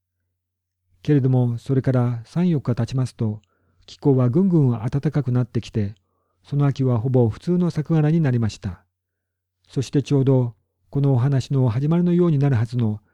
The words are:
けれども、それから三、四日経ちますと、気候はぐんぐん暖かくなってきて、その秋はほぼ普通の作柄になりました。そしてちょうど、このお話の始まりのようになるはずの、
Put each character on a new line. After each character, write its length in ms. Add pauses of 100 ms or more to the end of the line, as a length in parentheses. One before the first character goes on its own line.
(1000)
け 120
れ 80
ど 80
も、 280
そ 180
れ 60
か 100
ら 340
三、 240
四 120
日 140
経 100
ち 100
ま 100
す 100
と、 260 (440)
気 120
候 200
は 120
ぐ 120
ん 80
ぐ 100
ん 120
暖 180 (220)
か 120
く 80
な 120
っ 20
て 160
き 100
て、 240 (480)
そ 120
の 100
秋 180
は 160
ほ 100
ぼ 200
普 100
通 180
の 120
作 240
柄 180
に 100
な 100
り 80
ま 100
し 100
た。 240 (840)
そ 140
し 100
て 120
ち 100
ょ 80
う 40
ど、 300 (340)
こ 120
の 120
お 40
話 360
の 160
始 180
ま 100
り 60
の 100
よ 140
う 40
に 80
な 100
る 60
は 100
ず 120
の、 220 (140)